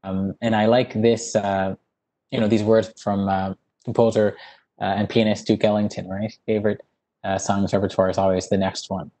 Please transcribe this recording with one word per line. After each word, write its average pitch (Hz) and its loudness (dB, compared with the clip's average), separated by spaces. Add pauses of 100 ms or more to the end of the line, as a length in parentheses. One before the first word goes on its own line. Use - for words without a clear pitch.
Um, 95 -4
and 113 0
I 107 4
like 123 2
this, 117 2
uh, 98 0 (560)
you 127 -4
know, 107 2
these 107 2
words 110 2
from, 101 -2
uh, 95 -2 (280)
composer, 110 2 (420)
uh, - -6
and 98 -2
pianist 107 0
Duke 107 2
Ellington, 104 0
right? 101 -6 (140)
Favorite, 107 -2 (420)
uh, 98 -2
songs 98 -2
repertoire 95 0
is 90 -2
always 95 0
the 101 0
next 95 -4
one. 95 -8 (120)